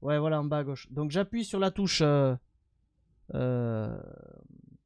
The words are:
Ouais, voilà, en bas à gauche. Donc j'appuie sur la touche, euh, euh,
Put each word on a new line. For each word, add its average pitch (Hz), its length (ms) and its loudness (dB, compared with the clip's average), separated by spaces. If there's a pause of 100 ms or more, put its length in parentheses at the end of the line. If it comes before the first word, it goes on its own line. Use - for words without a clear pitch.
Ouais, 147 180 0
voilà, 156 220 2
en 151 40 -2
bas 147 140 -2
à 147 60 -2
gauche. 135 260 -8
Donc 147 200 -4
j'appuie 202 340 -2
sur 196 140 -4
la 190 120 2
touche, 196 320 0
euh, 143 320 6 (1000)
euh, 117 680 -2 (840)